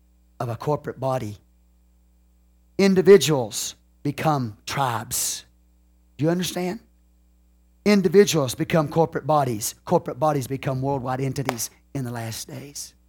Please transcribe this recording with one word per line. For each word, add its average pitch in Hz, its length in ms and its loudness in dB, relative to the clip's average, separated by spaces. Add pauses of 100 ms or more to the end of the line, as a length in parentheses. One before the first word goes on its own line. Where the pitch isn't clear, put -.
(400)
of 120 80 -6
a 113 80 -6
corporate 147 420 -6
body. 127 400 -4 (1400)
Individuals 165 1000 4 (260)
become 143 540 -2 (100)
tribes. 120 800 -4 (720)
Do 135 80 -4
you 160 60 2
understand? 180 500 -4 (1040)
Individuals 185 720 4
become 156 340 0
corporate 156 380 0
bodies. 131 480 0 (100)
Corporate 156 340 0
bodies 147 280 -2
become 131 360 -4
worldwide 131 380 -4
entities 131 500 -6 (240)
in 135 100 -4
the 120 60 -8
last 113 380 -10
days. 143 460 -14 (140)